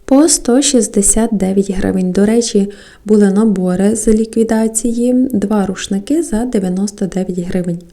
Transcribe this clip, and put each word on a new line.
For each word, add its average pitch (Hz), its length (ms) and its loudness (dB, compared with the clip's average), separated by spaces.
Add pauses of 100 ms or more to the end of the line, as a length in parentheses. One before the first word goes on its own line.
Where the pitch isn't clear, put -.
По 285 240 4
сто 247 340 0
шістдесят 220 720 0
дев'ять 190 380 0
гривень. 190 420 -2
До 196 140 2
речі, 214 460 0 (320)
були 208 280 4
набори 196 640 0
з 220 120 -2
ліквідації. 226 1200 0
Два 202 340 0
рушники 202 560 -2
за 226 220 -4
дев'яносто 196 640 -2
дев'ять 185 320 -4
гривень, 175 440 -4 (100)